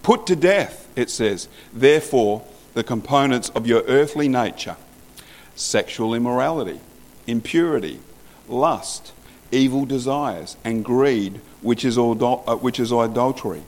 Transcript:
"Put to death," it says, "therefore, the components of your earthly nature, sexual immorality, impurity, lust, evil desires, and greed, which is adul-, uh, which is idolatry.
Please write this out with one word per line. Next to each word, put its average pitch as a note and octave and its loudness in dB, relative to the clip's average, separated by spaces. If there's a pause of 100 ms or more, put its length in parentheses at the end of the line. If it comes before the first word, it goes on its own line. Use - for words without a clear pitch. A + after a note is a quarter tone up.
"Put - 2
to F#3 4
death," F3+ 2
it B2 -2
says, G2+ -2 (240)
"therefore, B2 4 (320)
the A#2 0
components B2+ 0
of A2+ -4
your A#2 4
earthly D3 2
nature, A#2 -4 (800)
sexual - -4
immorality, B2 -2 (460)
impurity, A#2+ -2 (480)
lust, B2+ -4 (400)
evil C3+ 2
desires, B2+ -4
and A2+ -2
greed, A#2+ 0 (220)
which A#2 0
is A#2+ 2
adul-, A#2+ 2
uh, A2+ 0
which B2 -4
is A#2 -2
idolatry. A#2 0